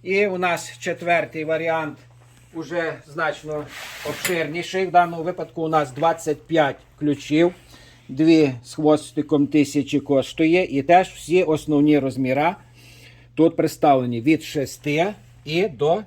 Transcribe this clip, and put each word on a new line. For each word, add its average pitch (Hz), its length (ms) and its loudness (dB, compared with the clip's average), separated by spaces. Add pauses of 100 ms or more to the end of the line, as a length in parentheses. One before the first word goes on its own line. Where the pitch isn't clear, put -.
І 196 240 0
у 185 100 -4
нас 180 420 -4
четвертий 170 640 -2
варіант 160 520 -2 (560)
уже 160 400 -6 (140)
значно 151 580 -6 (440)
обширніший. 170 760 -4
В 175 60 -6
даному 170 320 2
випадку 165 380 -8
у 160 60 -2
нас 151 240 0
двадцять 156 560 -2
п'ять 151 300 2 (220)
ключів. 151 540 0 (560)
Дві 156 420 4 (120)
з - 100 -20
хвостиком 147 760 2
тисячі 143 520 0
коштує. 160 640 0
І 139 180 -4
теж 180 280 4
всі 180 340 0
основні 151 560 2
розміра 135 560 -2 (840)
тут 160 180 4
представлені 131 680 2
від 151 220 0
шести 151 720 -4 (320)
і 170 220 -2
до 160 400 -2